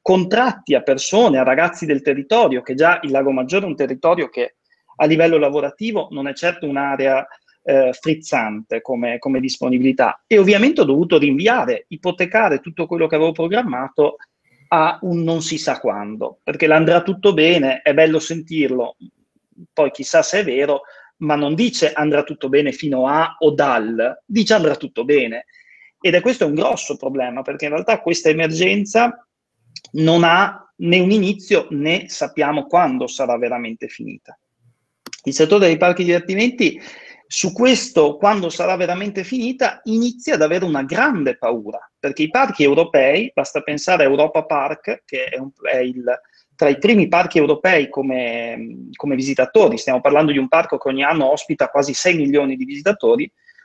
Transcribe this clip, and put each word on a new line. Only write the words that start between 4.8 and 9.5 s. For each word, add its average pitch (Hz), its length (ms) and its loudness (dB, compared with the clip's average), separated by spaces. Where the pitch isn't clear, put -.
a 151 100 0
livello 160 320 4
lavorativo 147 720 -4
non 139 180 -8
è 139 60 -10
certo 170 320 -6
un'area, 135 600 -2
eh, 135 360 2
frizzante 113 840 -4
come, 120 360 -6
come 131 220 -4
disponibilità, 127 840 0